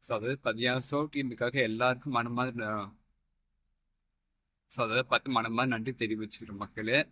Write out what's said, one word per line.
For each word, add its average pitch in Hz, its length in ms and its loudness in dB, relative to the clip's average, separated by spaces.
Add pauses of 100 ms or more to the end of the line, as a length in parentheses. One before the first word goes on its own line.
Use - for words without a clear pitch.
so, - 140 -4
அதாவது 123 260 -2
பார்த்தீங்கன்னா, 123 460 0
ஷோ 143 100 0 (140)
டீமுக்காக 123 420 -2 (140)
எல்லாருக்கும் 123 480 2
மனமார்ந்த, 120 480 -2 (2000)
so, - 160 -12
அதாவது 117 280 2
பார்த்து 123 240 2
மனமார்ந்த 113 380 2
நன்றி 117 260 -4
தெரிவிச்சுக்கிறேன் 107 640 -4
மக்களே. 113 340 2 (120)